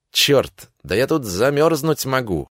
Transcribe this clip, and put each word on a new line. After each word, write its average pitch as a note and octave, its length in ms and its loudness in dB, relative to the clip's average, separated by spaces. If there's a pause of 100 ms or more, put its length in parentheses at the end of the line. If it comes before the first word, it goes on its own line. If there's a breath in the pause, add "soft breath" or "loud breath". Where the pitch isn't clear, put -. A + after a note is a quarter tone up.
(120)
Черт, - 580 0 (140)
да D#2 120 -4
я B2+ 120 2
тут D3 180 0
замерзнуть C#3+ 800 0
могу. A2+ 500 -4